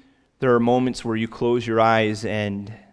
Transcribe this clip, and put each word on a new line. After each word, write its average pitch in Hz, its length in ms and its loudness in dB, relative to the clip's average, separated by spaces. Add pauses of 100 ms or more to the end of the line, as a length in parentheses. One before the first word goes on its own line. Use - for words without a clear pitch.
(400)
there 127 140 4
are 120 60 4
moments 123 460 0
where 113 100 -4
you 110 140 -4
close 120 360 -2
your 113 140 0
eyes 110 460 2
and 101 480 -6 (200)